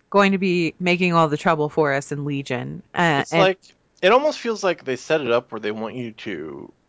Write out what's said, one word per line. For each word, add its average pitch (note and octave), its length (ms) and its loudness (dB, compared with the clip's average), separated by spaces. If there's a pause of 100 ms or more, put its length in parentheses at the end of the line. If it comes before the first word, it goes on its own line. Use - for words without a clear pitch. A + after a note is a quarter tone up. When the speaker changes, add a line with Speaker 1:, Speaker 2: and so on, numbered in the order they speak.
(100)
Speaker 1:
going F#3+ 220 4
to F#3+ 60 0
be F3 420 0
making F3+ 340 2
all E3 140 6
the D3 100 -2
trouble D3+ 300 0
for D3 260 0
us C#3 160 -4
in C#3+ 140 -6
Legion. C#3 580 -6 (100)
Uh, D#3+ 300 2
Speaker 2:
It's - 100 -14
Speaker 1:
and E3 100 4
Speaker 2:
like, F#3 180 2 (420)
it F3+ 80 6
almost C#4+ 300 2
feels A3 240 -4
like E3+ 200 -2
they B2+ 120 -4
set D#3 240 -2
it B2 100 -2
up A#2+ 220 0
where A2 80 -10
they G#2+ 100 -4
want A2 240 -6
you A#2+ 160 -10
to, D#2 640 -12 (160)